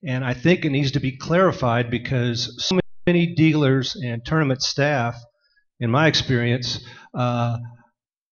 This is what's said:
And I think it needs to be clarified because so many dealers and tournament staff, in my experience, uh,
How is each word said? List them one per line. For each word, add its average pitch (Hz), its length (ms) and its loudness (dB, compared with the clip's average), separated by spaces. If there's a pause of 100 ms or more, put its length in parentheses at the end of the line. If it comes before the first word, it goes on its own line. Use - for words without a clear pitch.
And 131 200 -4
I 123 100 -2
think 165 300 2
it 156 80 -2
needs 139 200 0
to 143 80 -2
be 131 180 -4
clarified 131 720 0
because 120 760 -4
so 185 160 0 (280)
many 175 260 2
dealers 147 640 2
and 120 280 -6
tournament 143 380 0
staff, 139 540 0 (640)
in 123 100 -2
my 147 180 4
experience, 123 760 0 (300)
uh, 120 440 -2 (760)